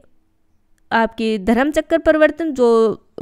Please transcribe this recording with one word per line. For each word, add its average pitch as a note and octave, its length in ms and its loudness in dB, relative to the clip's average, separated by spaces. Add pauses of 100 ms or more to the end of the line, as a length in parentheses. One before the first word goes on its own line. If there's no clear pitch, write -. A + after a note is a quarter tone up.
(920)
आपकी A3 460 -2
धर्म A3+ 340 -2
चक्र D#4+ 260 -2
परिवर्तन, D#4 540 0
जो A#3 560 0 (140)